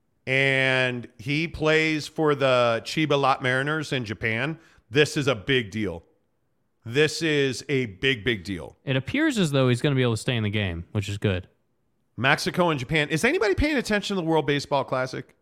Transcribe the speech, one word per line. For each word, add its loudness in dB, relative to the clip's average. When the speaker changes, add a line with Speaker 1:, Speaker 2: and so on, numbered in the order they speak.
Speaker 1:
And 0
he -2
plays 2
for 0
the 4
Chiba 0
Lotte 2
Mariners -2
in -2
Japan. -4
This 2
is 0
a 2
big 0
deal. -6
This 0
is 0
a 0
big, -2
big -2
deal. -10
Speaker 2:
It -2
appears 0
as 2
though 4
he's 2
gonna 2
be 2
able 2
to -4
stay -2
in 0
the 0
game, -2
which -2
is -6
good. -2
Speaker 1:
Mexico 2
and 0
Japan. -2
Is 0
anybody 2
paying 0
attention -2
to -2
the -4
World 2
Baseball 0
Classic? -6